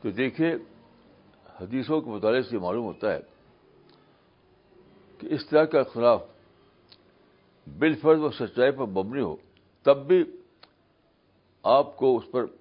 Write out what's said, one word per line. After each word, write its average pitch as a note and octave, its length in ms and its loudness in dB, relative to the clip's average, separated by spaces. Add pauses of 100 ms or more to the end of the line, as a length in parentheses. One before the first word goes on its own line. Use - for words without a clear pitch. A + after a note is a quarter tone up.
تو A2+ 80 -6
دیکھیے، C3 460 -4 (1040)
حدیثوں C3 400 -4
کے A#2+ 80 -14
مطالعے A2 320 0
سے A#2+ 140 -8
یہ G2 60 -4
معلوم G2+ 240 -4
ہوتا F#2+ 280 -6
ہے C#2+ 60 -6 (2000)
کہ G#2 100 -16
اس D3 220 -6
طرح D3+ 160 4
کا D#3 140 0
اختلاف A#2+ 440 2 (1600)
بالفرض D#3 400 4
وہ D3+ 100 -2
سچائی B2 420 0
پر C3 140 -6
مبنی G2+ 360 -4
ہو، E2 140 -4 (480)
تب C#3 240 4
بھی F3+ 160 4 (1400)
آپ C#3 340 2
کو B2+ 200 2
اس A2 140 -8
پر B2+ 140 -2 (160)